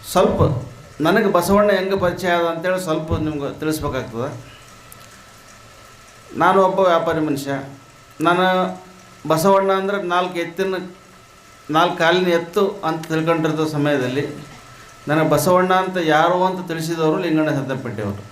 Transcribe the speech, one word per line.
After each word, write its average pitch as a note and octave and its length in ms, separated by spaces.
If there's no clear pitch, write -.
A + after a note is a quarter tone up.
ಸ್ವಲ್ಪ - 600
ನನಗೆ G3 300
ಬಸವಣ್ಣ G3+ 400
ಹೆಂಗೆ G3 260
ಪರಿಚಯ F3+ 300
ಆದ E3+ 180
ಅಂತೇಳಿ F3 380
ಸ್ವಲ್ಪ D#3+ 300
ನಿಮ್ಗೆ D3+ 460
ತಿಳಿಸ್ಬೇಕಾಗ್ತದೆ. C#3+ 920
ನಾನು F#3 220
ಒಬ್ಬ F#3 180
ವ್ಯಾಪಾರಿ E3 400
ಮನುಷ್ಯ. C#3 320
ನಾನು F3+ 220
ಬಸವಣ್ಣ G3 440
ಅಂದ್ರೆ F#3+ 320
ನಾಲ್ಕು F3 360
ಎತ್ತಿನ, F#3 360
ನಾಲ್ಕು F3 280
ಕಾಲಿನ F3 300
ಎತ್ತು F3 580
ಅಂತ D#3+ 220
ತಿಳ್ಕೊಂಡಿರೋ D#3+ 600
ಸಮಯದಲ್ಲಿ C#3+ 600
ನನಗೆ D#3 220
ಬಸವಣ್ಣ F3+ 440
ಅಂತ F#3 300
ಯಾರು E3+ 420
ಅಂತ F#3 220
ತಿಳಿಸಿದವರು D#3+ 540
ಲಿಂಗಣ್ಣ D#3 280
ಸತ್ಯಪಟ್ಟಿಯವರು. A2+ 840